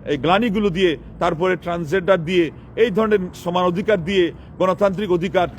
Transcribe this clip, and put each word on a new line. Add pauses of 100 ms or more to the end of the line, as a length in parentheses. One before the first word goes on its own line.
এই
গ্লানিগুলো
দিয়ে, (220)
তারপরে
ট্রান্সজেন্ডার
দিয়ে, (240)
এই
ধরনের (140)
সমান
অধিকার
দিয়ে, (260)
গণতান্ত্রিক
অধিকার, (120)